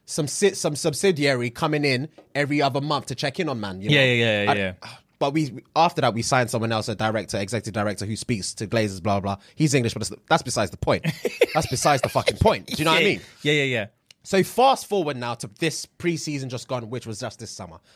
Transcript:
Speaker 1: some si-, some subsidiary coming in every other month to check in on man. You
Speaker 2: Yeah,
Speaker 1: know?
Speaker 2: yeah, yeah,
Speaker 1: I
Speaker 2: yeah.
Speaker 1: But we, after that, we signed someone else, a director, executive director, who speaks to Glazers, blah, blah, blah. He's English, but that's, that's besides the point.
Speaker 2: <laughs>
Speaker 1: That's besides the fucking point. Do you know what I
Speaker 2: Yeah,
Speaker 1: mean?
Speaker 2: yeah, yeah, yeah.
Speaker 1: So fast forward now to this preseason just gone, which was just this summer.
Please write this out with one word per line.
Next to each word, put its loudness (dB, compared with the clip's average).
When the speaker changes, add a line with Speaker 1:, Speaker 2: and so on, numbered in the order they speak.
Speaker 1:
some -4
si-, 2
some -2
subsidiary 2
coming 0
in 0
every 2
other 2
month -2
to -8
check -4
in -2
on -4
man. -8
You 0
Speaker 2:
Yeah, 6
Speaker 1:
know? 4
Speaker 2:
yeah, 2
yeah, 4
Speaker 1:
I 4
Speaker 2:
yeah. -2
Speaker 1:
But 0
we, -2
after 4
that, 2
we -2
signed 2
someone -2
else, -2
a -4
director, -2
executive -4
director, -2
who -4
speaks -4
to -8
Glazers, 0
blah, 0
blah, -4
blah. -14
He's 2
English, 2
but -8
that's, -14
that's 4
besides -2
the -12
point. 0
Speaker 2:
<laughs> 2
Speaker 1:
That's 2
besides 2
the 0
fucking 0
point. 4
Do -8
you -2
know 4
what 6
I 4
Speaker 2:
Yeah, 4
Speaker 1:
mean? -2
Speaker 2:
yeah, 2
yeah, 4
yeah. 0
Speaker 1:
So 4
fast 2
forward -2
now -4
to -10
this -2
preseason -4
just -8
gone, -6
which -8
was -10
just -8
this -14
summer. -14